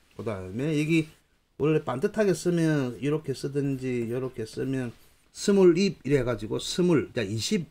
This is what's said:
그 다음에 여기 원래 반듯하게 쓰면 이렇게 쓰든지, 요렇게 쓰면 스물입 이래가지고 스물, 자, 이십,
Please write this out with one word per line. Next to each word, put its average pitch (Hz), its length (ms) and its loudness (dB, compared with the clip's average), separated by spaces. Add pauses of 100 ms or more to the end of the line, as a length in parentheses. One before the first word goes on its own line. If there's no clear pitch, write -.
(140)
그 - 100 -12
다음에 110 540 -4
여기 156 300 0 (480)
원래 156 260 0
반듯하게 196 520 0
쓰면 156 640 0
이렇게 147 320 -4
쓰든지, 131 800 -4
요렇게 120 340 -6
쓰면 127 480 -6 (400)
스물입 190 720 4
이래가지고 123 540 0
스물, 165 560 2
자, 117 80 -2
이십, 113 480 -2